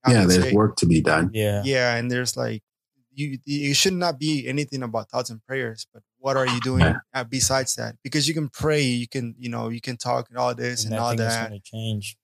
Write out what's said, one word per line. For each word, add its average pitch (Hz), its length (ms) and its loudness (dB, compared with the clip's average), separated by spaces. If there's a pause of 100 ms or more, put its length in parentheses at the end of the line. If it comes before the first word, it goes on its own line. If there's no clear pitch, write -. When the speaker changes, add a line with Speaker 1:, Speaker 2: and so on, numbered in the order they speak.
Speaker 1:
I 127 80 4
Speaker 2:
Yeah, 113 100 8
Speaker 1:
would 90 80 6
Speaker 2:
there's 90 140 6
Speaker 1:
say. 87 100 2
Speaker 2:
work 104 240 4
to - 80 2
be 82 160 6
done. 78 320 2
Speaker 3:
Yeah. 104 300 0
Speaker 1:
Yeah, 123 320 2
and 120 160 -2
there's, 123 240 -2
like, 113 280 -4 (520)
you, 139 300 -6
it 143 300 0
should 190 180 4
not 175 260 -2
be 147 280 -2
anything 135 360 -4
about 110 260 -6
thoughts 123 200 -4
and 113 160 -14
prayers, 123 480 -6
but 113 100 -20 (140)
what 135 180 -2
are 131 120 2
you 123 140 0
doing, 127 200 2
Speaker 2:
Yeah. - 180 4 (140)
Speaker 1:
uh, 131 100 -4
besides 131 520 0
that? 117 280 -8
Because 143 240 0
you 160 60 -2
can 151 160 -2
pray, 151 320 0
you 123 260 0
can, 120 300 -6
you 123 120 -8
know, 117 200 -4
you 117 120 -8
can 123 160 -8
talk 123 320 -2
and 117 80 -12
all 123 180 0
this 123 280 -4
Speaker 3:
And 110 100 -4
Speaker 1:
and 110 60 -2
all 117 120 0
Speaker 3:
nothing 113 160 0
is 117 60 0
Speaker 1:
that. 113 160 -4
Speaker 3:
gonna 104 100 -12
change. 110 640 -8